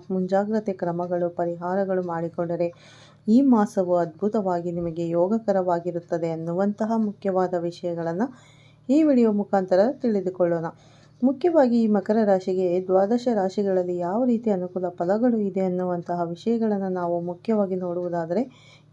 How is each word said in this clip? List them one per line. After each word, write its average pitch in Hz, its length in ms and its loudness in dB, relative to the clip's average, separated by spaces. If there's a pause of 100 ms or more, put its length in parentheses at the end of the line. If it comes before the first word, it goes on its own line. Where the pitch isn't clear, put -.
ಮುಂಜಾಗ್ರತೆ 196 680 0
ಕ್ರಮಗಳು, 175 560 -2
ಪರಿಹಾರಗಳು 180 720 -2
ಮಾಡಿಕೊಂಡರೆ 170 640 -4 (580)
ಈ 220 200 6
ಮಾಸವು 208 500 2
ಅದ್ಭುತವಾಗಿ 175 760 -2
ನಿಮಗೆ 170 360 -4
ಯೋಗಕರವಾಗಿರುತ್ತದೆ 175 1200 0
ಅನ್ನುವಂತಹ 185 600 -2 (100)
ಮುಖ್ಯವಾದ 185 600 -2
ವಿಷಯಗಳನ್ನ 170 640 -4 (640)
ಈ 277 140 4
ವಿಡಿಯೋ 247 300 4
ಮುಖಾಂತರ 196 480 2 (160)
ತಿಳಿದುಕೊಳ್ಳೋಣ. 180 680 0 (560)
ಮುಖ್ಯವಾಗಿ 277 560 2
ಈ 226 100 2
ಮಕರ 208 360 2
ರಾಶಿಗೆ 190 400 2 (160)
ದ್ವಾದಶ 196 520 2
ರಾಶಿಗಳಲ್ಲಿ 185 640 0
ಯಾವ 175 280 -2
ರೀತಿ 233 260 0
ಅನುಕೂಲ 180 380 -2
ಫಲಗಳು 214 520 0
ಇದೆ 190 220 -2
ಅನ್ನುವಂತಹ 180 640 -2
ವಿಷಯಗಳನ್ನ 208 640 -2
ನಾವು 175 300 -2
ಮುಖ್ಯವಾಗಿ 185 560 -2
ನೋಡುವುದಾದರೆ, 175 680 -2 (500)